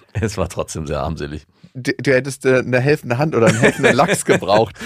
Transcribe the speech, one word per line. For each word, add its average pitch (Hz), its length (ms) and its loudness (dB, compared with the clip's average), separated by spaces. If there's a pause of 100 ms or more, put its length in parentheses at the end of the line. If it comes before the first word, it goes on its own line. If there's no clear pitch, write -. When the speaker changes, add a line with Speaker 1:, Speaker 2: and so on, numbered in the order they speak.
Speaker 1:
<laughs> - 100 -20
Es 107 240 -4
war 92 120 -2
trotzdem - 380 -8
sehr 73 140 -4
armselig. 73 440 -8 (280)
Speaker 2:
Du, 131 200 -6
du 139 200 -2
hättest, 131 320 -2
äh, 131 140 4
eine 123 200 0
helfende 127 380 0
Hand 151 180 -2
oder 113 120 4
einen 110 120 2
helfenden 185 360 2
Lachs 165 300 2
gebraucht, 107 500 2 (100)